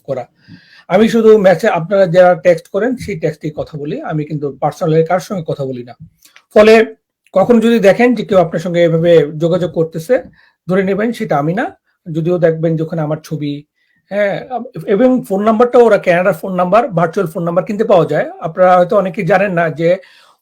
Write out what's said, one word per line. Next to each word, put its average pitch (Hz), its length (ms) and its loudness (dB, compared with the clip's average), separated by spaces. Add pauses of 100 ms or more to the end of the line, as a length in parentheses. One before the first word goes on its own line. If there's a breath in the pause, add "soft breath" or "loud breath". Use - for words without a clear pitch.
করা। 127 240 -10 (600 soft breath)
আমি 208 220 2
শুধু 220 280 6
মেসে-, 190 340 2
আপনারা 190 340 0
যারা 180 300 4
টেক্সট 170 320 0
করেন, 190 300 -4
সেই 196 220 -10
টেক্সটেই 160 360 -6
কথা - 220 -10
বলি। 151 240 -8
আমি 156 240 -6
কিন্তু 147 320 -8
পার্সোনালি 160 480 -2
কারোর 175 160 -2
সঙ্গে 185 260 -10
কথা 139 180 -6
বলি 123 180 -10
না। 120 120 -20 (580 soft breath)
ফলে 220 420 4 (380)
কখনো 220 280 2
যদি 226 180 2
দেখেন 214 360 2
যে 196 100 -4
কেউ 196 120 0
আপনার 170 220 0
সঙ্গে 170 240 0
এভাবে 165 540 2
যোগাযোগ 165 340 -2
করতেছে, 165 520 -4 (460 soft breath)
ধরে 190 140 0
নেবেন 202 300 -2
সেটা 214 240 -4
আমি 151 160 -2
না। 285 280 -8 (300)
যদিও 165 260 -2
দেখবেন 165 400 0
যে 160 60 -6
ওখানে 160 180 -6
আমার 151 220 -4
ছবি, 147 400 -10 (460)
হ্যাঁ, 196 400 -4
আম, 247 140 -10 (240)
এবং 254 420 2
ফোন 196 140 -2
নাম্বারটাও 240 420 4
ওরা 208 120 4
কানাডার 180 360 0
ফোন 185 220 -8
নাম্বার, 180 320 2
ভার্চুয়াল 170 440 -2
ফোন 180 120 -8
নাম্বার 170 220 -2
কিনতে 214 180 -6
পাওয়া 180 220 2
যায়। 147 340 -4
আপনারা 180 380 2
হয়তো 175 200 2
অনেকেই 185 280 -4
জানেন 196 260 0
না 170 180 -2
যে 165 280 0 (440 soft breath)